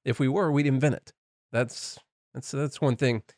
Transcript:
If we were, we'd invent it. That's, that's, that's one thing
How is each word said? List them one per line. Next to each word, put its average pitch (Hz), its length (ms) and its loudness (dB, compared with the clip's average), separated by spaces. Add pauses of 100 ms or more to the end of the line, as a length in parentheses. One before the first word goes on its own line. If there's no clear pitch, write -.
If 123 160 0
we 135 80 2
were, 165 220 2
we'd 147 160 2
invent 135 280 2
it. - 180 -12 (400)
That's, - 460 -4 (340)
that's, - 180 -14
that's 139 300 -6
one 131 160 2
thing 120 280 0 (140)